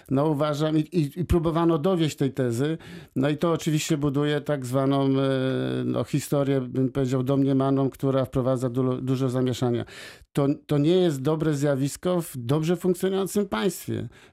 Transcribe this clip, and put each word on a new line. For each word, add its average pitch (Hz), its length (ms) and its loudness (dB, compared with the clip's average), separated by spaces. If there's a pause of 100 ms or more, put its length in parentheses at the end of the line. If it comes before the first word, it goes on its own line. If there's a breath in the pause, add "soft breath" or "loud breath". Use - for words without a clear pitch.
No, 135 160 2
uważam 151 520 0
i, - 20 4
i, 151 400 -2
i 135 60 -4
próbowano 170 520 2
dowieść 160 400 0
tej 135 160 0
tezy. 135 440 0 (380 loud breath)
No 135 140 2
i 151 80 0
to 170 140 0
oczywiście 156 460 0
buduje 147 440 0
tak 139 240 -4
zwaną, 139 400 2
e, 135 40 4 (760)
no, 123 180 -2
historię, 139 580 0
bym 127 300 -2
powiedział, 131 320 0
domniemaną, 135 680 2
która 135 360 0
wprowadza 127 440 0
du-, 127 320 0
dużo 131 280 0
zamieszania. 123 560 0 (480 loud breath)
To, 139 140 2 (200)
to 147 100 0
nie 156 180 4
jest 170 260 2
dobre 156 320 0
zjawisko 143 680 0
w - 140 -14
dobrze 156 400 0
funkcjonującym 190 760 0
państwie. 120 580 -4 (260 loud breath)